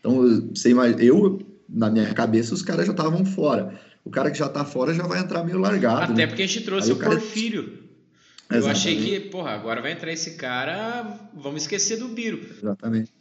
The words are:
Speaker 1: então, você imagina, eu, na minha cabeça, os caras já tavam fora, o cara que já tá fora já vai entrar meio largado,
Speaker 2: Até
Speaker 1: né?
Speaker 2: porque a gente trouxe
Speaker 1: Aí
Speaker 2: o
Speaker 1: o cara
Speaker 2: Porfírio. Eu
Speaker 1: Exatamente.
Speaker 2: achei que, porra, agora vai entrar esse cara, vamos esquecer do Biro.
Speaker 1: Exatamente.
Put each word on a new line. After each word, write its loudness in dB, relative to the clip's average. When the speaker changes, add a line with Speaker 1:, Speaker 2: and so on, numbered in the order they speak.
Speaker 1:
então, 4
você 4
imagina, 6
eu, 6
na 0
minha 2
cabeça, 2
os -4
caras 0
já 0
tavam 0
fora, 0
o -14
cara 0
que -8
já -2
tá -4
fora -2
já -2
vai -4
entrar -4
meio -2
largado, 2
Speaker 2:
Até 0
Speaker 1:
né? 2
Speaker 2:
porque -4
a 0
gente -2
trouxe 0
Speaker 1:
Aí 6
Speaker 2:
o 2
Speaker 1:
o -6
cara 2
Speaker 2:
Porfírio. -4
Eu 2
Speaker 1:
Exatamente. 2
Speaker 2:
achei 2
que, -14
porra, -6
agora -4
vai -4
entrar -8
esse -8
cara, -6
vamos -8
esquecer -2
do -8
Biro. -8
Speaker 1:
Exatamente. -4